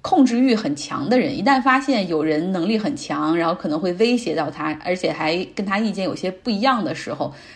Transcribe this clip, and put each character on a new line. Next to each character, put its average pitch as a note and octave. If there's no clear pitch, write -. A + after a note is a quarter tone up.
控 E4+
制 A#3
欲 B3+
很 C4
强 D#3
的 B3+
人， -
一 F3
旦 C4
发 C4
现 A#3+
有 D#3
人 D#3
能 F3+
力 A3
很 F3+
强， D3+
然 E3
后 E3+
可 -
能 D3+
会 F3+
威 A3+
胁 A#3
到 D#3
他， D3+
而 F3+
且 F3
还 D#3+
跟 G#3
他 G3
意 A3
见 F#3
有 -
些 F#3
不 F#3
一 G3+
样 B3
的 D#3+
时 -
候， -